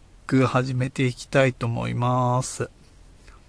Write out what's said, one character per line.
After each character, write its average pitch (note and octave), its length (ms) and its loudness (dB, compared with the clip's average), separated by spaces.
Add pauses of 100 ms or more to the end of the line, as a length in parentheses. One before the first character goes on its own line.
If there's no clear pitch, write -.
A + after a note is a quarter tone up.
(280)
ク C3 180 4
始 C3 280 0
め B2+ 160 -2
て C3+ 160 -2
い B2 80 0
き - 120 -14
た C3+ 200 4
い B2+ 80 2
と - 140 -8
思 A#2 200 -4
い A#2 60 -4
ま B2 500 0
す。 - 260 -8 (800)